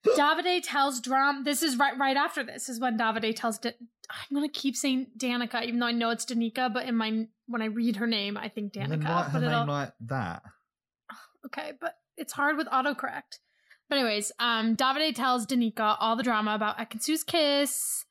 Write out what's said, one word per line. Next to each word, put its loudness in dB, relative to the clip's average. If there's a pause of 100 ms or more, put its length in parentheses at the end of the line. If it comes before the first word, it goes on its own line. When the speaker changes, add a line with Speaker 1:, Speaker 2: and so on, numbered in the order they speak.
Speaker 1:
Davide 4
tells 0
Dram-, 2
this 0
is 0
right, 2
right 2
after 0
this -10
is -6
when 0
Davide 0
tells -2
Da-, -4 (400)
I'm -10
gonna 0
keep -2
saying -2
Danica, -2
even -2
though 2
I 0
know 2
it's -2
Danica, 0
but -2
in -2
my, 0 (200)
when -4
I 0
read 0
her 0
name, 0
I -8
think -8
Speaker 2:
And -2
then 0
Speaker 1:
Danica, -2
Speaker 2:
write 2
her 0
Speaker 1:
but -
Speaker 2:
name 2
Speaker 1:
it'll 2
Speaker 2:
like -2
that. -4 (1040)
Speaker 1:
Okay, -8
but -6 (220)
it's -10
hard 2
with -2
autocorrect. -2 (500)
But 2
anyways, 0
um, 2
Davide 2
tells 0
Danica 2
all 2
the -2
drama 2
about -2
Ekinsu's -2
kiss. 0